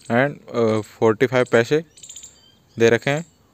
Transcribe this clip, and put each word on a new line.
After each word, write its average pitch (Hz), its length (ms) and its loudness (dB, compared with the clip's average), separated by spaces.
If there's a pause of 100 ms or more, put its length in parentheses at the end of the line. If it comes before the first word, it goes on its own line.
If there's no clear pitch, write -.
(120)
and, 131 440 -4
अ, 110 260 0
फ़ोर्टी 110 440 0
फ़ाइव 123 260 0
पैसे 147 320 0 (960)
दे 113 100 4
रखे 113 200 0
हैं, 151 160 -4 (280)